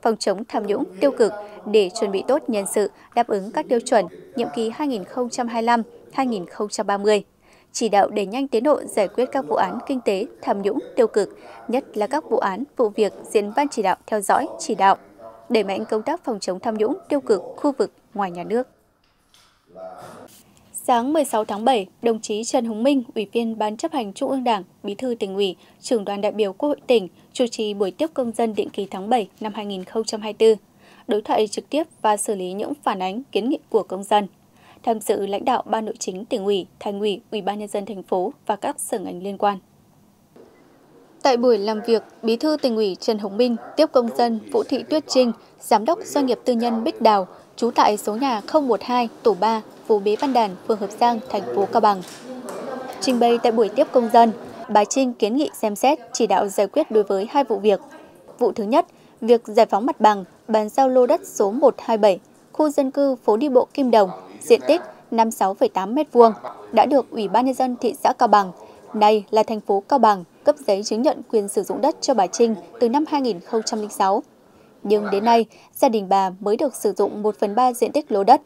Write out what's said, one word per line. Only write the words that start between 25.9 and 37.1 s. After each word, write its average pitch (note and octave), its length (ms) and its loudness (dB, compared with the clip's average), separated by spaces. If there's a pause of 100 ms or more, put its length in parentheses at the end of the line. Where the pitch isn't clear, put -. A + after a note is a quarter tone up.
đoàn G3+ 160 -6
đại G#3 120 0
biểu G#3 200 0
Quốc D4 160 -4
hội D4 180 -2
tỉnh, G#3+ 220 2 (240)
chủ B3 140 0
trì G#3+ 280 -6
buổi G3+ 160 -2
tiếp D#4 240 -6
công A#3 180 -4
dân A3+ 220 -2
định G3+ 140 -4
kỳ G3+ 220 -8
tháng G3 200 -6
bảy A3+ 180 2 (120)
năm G#3+ 140 -6
hai G#3+ 120 -8
nghìn F#3+ 180 -8
không A3 200 -4
trăm A3 160 -8
hai G#3+ 200 -8
mươi A3 160 6
tư, - 60 -18 (440)
đối G#3+ 160 -2
thoại G#3+ 260 0
trực - 220 -10
tiếp D4 120 0 (200)
và G#3+ 140 2
xử G#3 180 -4
lý F#3 180 -6
những G#3 200 -8 (100)
phản G3+ 200 -2
ánh, F#3+ 200 -6 (100)
kiến A3 180 0
nghị - 80 0 (100)
của G#3 140 0
công F#3+ 200 -8
dân. G#3 240 2 (560)
Tham A3+ 180 -2
dự G#3 260 -2
lãnh G3 180 -6
đạo B3 220 0
Ban A3 180 -2
Nội G#3+ 140 -8
chính F#3+ 260 -8
Tỉnh G#3+ 200 -6
ủy, G3 220 0 (140)
Thành G3+ 200 -6
ủy, G#3 200 -2 (120)